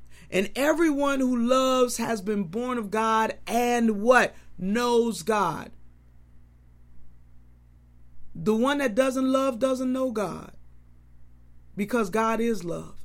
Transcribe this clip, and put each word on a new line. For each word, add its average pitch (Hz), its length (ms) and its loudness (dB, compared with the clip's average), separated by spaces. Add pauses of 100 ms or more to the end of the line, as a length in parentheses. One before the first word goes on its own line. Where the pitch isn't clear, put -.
(300)
And 190 260 0
everyone 285 640 2
who 254 160 2
loves 254 600 2
has 233 220 -2
been 202 240 -2
born 240 340 -4
of 208 120 -6
God 220 560 0
and" 233 540 2
what? 233 340 6 (240)
"Knows 233 640 0
God." 190 480 0 (2750)
The 170 200 2
one 269 240 2
that 262 160 0
doesn't 262 360 2
love 269 280 0
doesn't 254 340 0
know 262 200 -2
God, 185 400 -6 (1200)
because 208 320 0
God 226 320 0
is 226 240 0
love. 165 300 -8 (100)